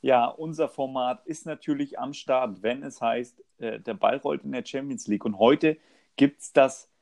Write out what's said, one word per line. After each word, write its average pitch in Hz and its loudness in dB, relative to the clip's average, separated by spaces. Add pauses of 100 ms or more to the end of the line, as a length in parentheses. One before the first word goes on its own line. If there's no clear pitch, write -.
Ja, 127 4
unser 156 -4
Format 127 -4
ist 156 -12
natürlich 147 -6
am 139 -8
Start, 123 -2
wenn 123 -2
es 143 -12
heißt, 120 -4 (200)
äh, 113 -6
der 117 -8
Ball 110 0
rollt 143 -4
in 139 -10
der 123 -6
Champions 135 -8
League. 104 -2
Und 104 -4
heute 147 6 (380)
gibt's - 2
das 135 4 (120)